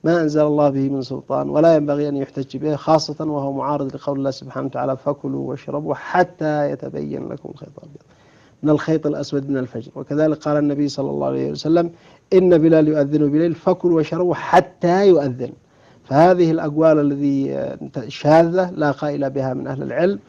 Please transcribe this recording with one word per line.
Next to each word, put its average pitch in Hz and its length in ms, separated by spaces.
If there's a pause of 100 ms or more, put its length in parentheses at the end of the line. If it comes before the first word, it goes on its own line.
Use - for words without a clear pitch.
ما 165 180
أنزل 151 200
الله 147 280
به 135 200
من 139 120
سلطان، 135 480
ولا 156 260
ينبغي 147 340
أن 143 80
يحتج 135 400
به، 151 180
خاصة 156 500
وهو 139 280
معارض 139 420
لقول 139 220
الله 135 140
سبحانه 135 340
وتعالى: 135 320
"فكلوا 135 520
واشربوا 143 460
حتى 151 760
يتبين 143 580
لكم - 200
الخيط - 280
الأبيض - 240 (600)
من 147 60
الخيط 151 380
الأسود 143 420
من 135 80
الفجر". 127 380
وكذلك 147 420
قال 147 200
النبي 147 300
صلى 139 220
الله 143 180
عليه 135 240
وسلم: 165 380 (440)
"إن 180 240
بلال 156 300
يؤذن 147 440
بليل 165 240
فكلوا 175 420
واشربوا 170 380
حتى 180 720
يؤذن". 135 420 (540)
فهذه 170 480
الأقوال 160 480
الذي، 139 560
آه، 135 220 (300)
شاذة 165 640
لا 147 200
قائل 143 380
بها 131 240
من 135 140
أهل 139 160
العلم، 170 460